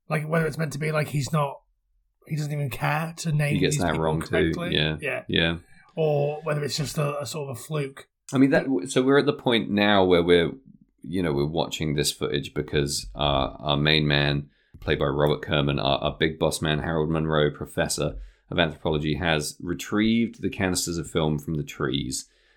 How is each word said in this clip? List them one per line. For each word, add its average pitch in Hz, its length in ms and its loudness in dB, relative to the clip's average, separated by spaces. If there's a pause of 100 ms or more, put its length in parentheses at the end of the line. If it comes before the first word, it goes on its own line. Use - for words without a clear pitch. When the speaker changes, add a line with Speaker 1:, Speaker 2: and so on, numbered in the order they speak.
Speaker 1:
like, 151 200 -2
whether 160 180 2
it's 156 120 -4
meant 160 140 -4
to 143 80 -8
be, 156 100 -2
like, 151 180 0
he's 139 240 -2
not, 143 280 0 (680)
he - 80 -6
doesn't 147 180 -4
even 143 180 -2
care 156 480 -2
to 165 120 -4
name 147 240 2
Speaker 2:
He 87 60 2
gets 85 160 2
Speaker 1:
these - 80 0
Speaker 2:
that 82 80 2
Speaker 1:
people 78 120 0
Speaker 2:
wrong 80 180 0
too. - 40 -8 (260)
Speaker 1:
correctly. 85 220 -4
Speaker 2:
Yeah. 78 260 2
Speaker 1:
Yeah. 123 280 -6
Speaker 2:
Yeah. 85 280 2 (380)
Speaker 1:
Or 147 480 0
whether 151 220 -2
it's 127 120 -6
just 143 220 -4
a, 143 220 -2
a 143 60 -8
sort 143 240 -8
of 123 60 -8
a - 40 -14
fluke. 143 480 -8 (240)
Speaker 2:
I 135 60 2
mean, 135 120 6
that, 160 160 2 (220)
so 131 140 2
we're 139 160 6
at 139 80 4
the 143 60 2
point 120 380 0
now 104 340 4
where 90 180 6
we're, 85 280 6 (520)
you 90 200 -4
know, 82 100 0
we're 71 140 2
watching 78 480 -2
this 73 180 0
footage - 420 -4
because 73 600 -2
our, 71 460 0
our 71 160 0
main 76 300 2
man, 71 420 0 (320)
played 76 180 -2
by 76 80 0
Robert 73 360 2
Kerman, 71 360 0
our, 64 200 0
our - 200 -2
big 80 200 0
boss 78 220 0
man, 76 200 0
Harold 78 300 -2
Monroe, 78 400 2
professor - 640 -4 (340)
of - 80 -2
anthropology, 78 560 0
has 78 460 -2
retrieved 107 840 0
the 95 80 -2
canisters 90 480 -2
of 76 120 -8
film 78 280 0
from 80 160 -6
the 73 100 -4
trees 67 600 -4 (300)